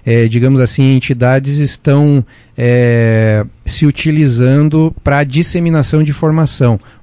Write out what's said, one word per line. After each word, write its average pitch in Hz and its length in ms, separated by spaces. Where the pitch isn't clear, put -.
é, 117 220
digamos 127 320
assim, 131 360
entidades 131 640
estão, 143 640
é, 117 880
se - 220
utilizando 147 1080
pra 143 200
disseminação 156 800
de 147 80
informação. 143 680